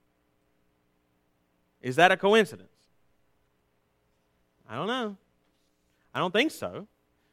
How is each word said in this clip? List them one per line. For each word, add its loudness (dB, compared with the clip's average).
Is -6
that 6
a 0
coincidence? 2
I -12
don't -8
know. -6
I -6
don't -2
think 0
so. -10